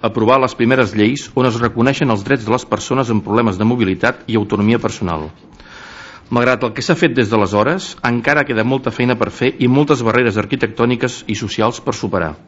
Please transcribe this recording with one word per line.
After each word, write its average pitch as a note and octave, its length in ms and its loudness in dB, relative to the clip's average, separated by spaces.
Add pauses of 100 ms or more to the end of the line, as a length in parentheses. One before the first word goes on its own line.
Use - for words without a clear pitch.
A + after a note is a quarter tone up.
aprovà A2+ 380 2
les B2+ 160 -2
primeres A#2+ 340 2
lleis G#2+ 300 2 (100)
on B2+ 160 2
es A#2 140 -2
reconeixen A#2+ 500 2
els G2 140 -2
drets C3 180 0
de A2 80 0
les B2+ 160 -2
persones A#2+ 400 -2
amb A2 160 0
problemes G#2 320 0
de G#2 80 0
mobilitat A2+ 540 0 (100)
i A2 80 0
autonomia G#2+ 460 2
personal. E2+ 480 -4 (960)
Malgrat A#2+ 380 0
el A2 100 -4
que B2+ 80 -6
s'ha D#3+ 160 0
fet D3+ 160 2
des A2+ 160 0
d'aleshores, A2 640 0 (100)
encara A#2+ 400 0
queda A2 240 0
molta C3+ 240 -2
feina B2 240 0
per A2 160 -2
fer B2+ 220 0 (100)
i B2 140 4
moltes D3 260 2
barreres A2+ 380 2
arquitectòniques A#2+ 800 -2 (100)
i G2 80 -4
socials A2 400 -2
per C3+ 160 -4
superar. E2+ 380 -2 (140)